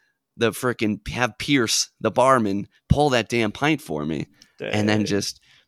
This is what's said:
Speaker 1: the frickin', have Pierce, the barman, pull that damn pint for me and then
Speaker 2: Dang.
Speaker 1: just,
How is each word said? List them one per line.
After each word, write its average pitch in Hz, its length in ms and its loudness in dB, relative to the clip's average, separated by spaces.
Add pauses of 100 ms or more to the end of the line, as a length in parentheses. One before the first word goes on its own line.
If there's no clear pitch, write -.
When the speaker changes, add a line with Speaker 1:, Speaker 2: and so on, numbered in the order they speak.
(360)
Speaker 1:
the 113 140 0
frickin', 110 580 -4
have 120 300 -4
Pierce, - 520 0 (100)
the 110 100 0
barman, 117 580 2 (200)
pull 143 220 4
that 117 180 0
damn 113 240 0
pint 147 280 -2
for 76 240 -6
me 78 220 -4 (340)
and 104 280 -2
then 107 100 2
Speaker 2:
Dang. 104 80 0
Speaker 1:
just, 101 340 -4 (280)